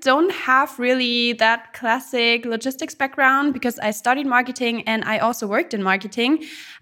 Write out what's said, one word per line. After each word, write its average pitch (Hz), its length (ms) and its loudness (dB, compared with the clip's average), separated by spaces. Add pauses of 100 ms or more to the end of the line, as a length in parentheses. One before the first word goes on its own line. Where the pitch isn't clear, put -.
don't 302 280 4
have 269 480 0
really 240 560 2
that 226 380 0
classic 233 720 0
logistics 262 500 -6
background 269 600 2
because 247 240 -4
I 214 140 -2
studied 262 340 0
marketing 247 560 0
and 220 240 -2
I 220 100 0
also 233 300 -2
worked 226 260 -2
in 208 100 -2
marketing. 233 600 0 (380)